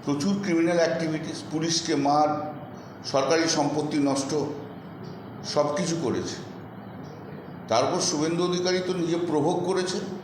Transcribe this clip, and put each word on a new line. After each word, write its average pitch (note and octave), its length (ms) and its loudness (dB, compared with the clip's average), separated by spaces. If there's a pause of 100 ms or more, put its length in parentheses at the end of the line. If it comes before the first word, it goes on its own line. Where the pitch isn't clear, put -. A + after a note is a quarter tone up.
প্রচুর D3 380 2
ক্রিমিনাল E3+ 340 4
অ্যাক্টিভিটিস, D#3+ 720 0
পুলিশকে D#3+ 440 0
মার, C#3+ 340 4 (840)
সরকারি D#3+ 360 4
সম্পত্তি D3 500 2
নষ্ট, C#3 360 2 (1200)
সব D3 220 4
কিছু E3+ 260 0
করেছে। A2 340 -2 (1300)
তারপর C#3 320 4
শুভেন্দু E3 440 2
অধিকারী F3+ 420 2
তো F#3 60 -2
নিজে E3+ 240 0 (100)
প্রভোগ D#3+ 400 2
করেছে F#3 320 0 (260)